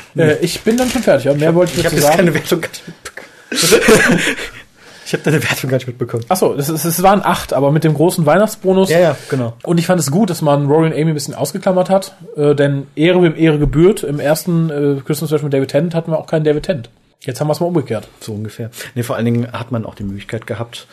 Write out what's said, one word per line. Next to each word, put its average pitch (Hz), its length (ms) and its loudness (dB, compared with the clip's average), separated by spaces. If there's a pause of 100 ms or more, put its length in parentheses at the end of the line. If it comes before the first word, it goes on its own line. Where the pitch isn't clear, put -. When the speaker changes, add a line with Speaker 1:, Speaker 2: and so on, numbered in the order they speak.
(120)
Speaker 1:
Nee. 147 120 0
Speaker 2:
Äh, 151 180 2
ich - 180 -4
bin 220 160 0
dann 254 140 0
schon 247 120 -2
fertig, 135 220 2
ja. 135 80 2
Mehr 147 80 0
Speaker 1:
Ich 151 80 2
hab, 170 60 2
Speaker 2:
wollte 175 180 2
ich 185 60 -4
Speaker 1:
ich 160 80 0
hab 165 60 0
Speaker 2:
dazu 151 40 0
Speaker 1:
jetzt 147 80 4
Speaker 2:
sagen. 151 140 4
Speaker 1:
keine 175 160 2
Wertung. 165 260 -2 (880)
<laughs> - 1080 2 (520)
Ich - 40 -4
hab 151 100 -6
deine 147 180 2
Wertung - 280 -4
gar 131 80 0
nicht 127 100 -6
mitbekommen. 117 400 -6
Speaker 2:
Ach 185 80 2
so, 120 180 0
es, 139 140 -4
es, 156 160 -4
es 170 180 -2
waren 196 220 6
acht, - 280 -2
aber 139 200 2
mit 160 100 2
dem 156 120 2
großen 160 320 2
Weihnachtsbonus. 185 640 2
Speaker 1:
Ja, 165 100 4
ja, 160 160 2 (120)
genau. 123 260 -4 (100)
Speaker 2:
Und 170 140 0
ich 170 80 0
fand 180 120 2
es 135 140 -2
gut, 202 180 2
dass 165 100 -6
man 143 260 2
Rory 160 200 4
und 160 60 0
Amy 147 180 0
ein 156 40 0
bisschen 147 200 -6
ausgeklammert 185 560 -2
hat, 190 240 0 (220)
äh, 147 180 2
denn 139 400 0
Ehre, 175 260 4
wem 165 140 4
Ehre 156 240 2
gebührt. 147 460 4
Im 143 160 -4
ersten, 160 500 0
äh, 143 340 0
Christmas 156 260 -4
Special 151 120 0
mit 143 100 -4
David 135 180 0
Tennant 170 260 0
hatten 165 160 -4
wir 156 80 -2
auch - 80 -16
keinen 156 160 0
David 151 180 0
Tennant. - 280 -6 (340)
Jetzt 123 160 -8
haben 151 80 -2
wir's 151 100 -2
mal 175 80 -2
umgekehrt. 127 400 -4 (140)
Speaker 1:
So 110 140 -10
ungefähr. 107 360 -10 (240)
Nee, 120 80 -4
vor 120 140 -4
allen 117 80 -2
Dingen 120 260 0
hat - 220 -10
man 113 120 -4
auch - 120 -14
die 107 80 -10
Möglichkeit 101 420 -10
gehabt, 117 460 -10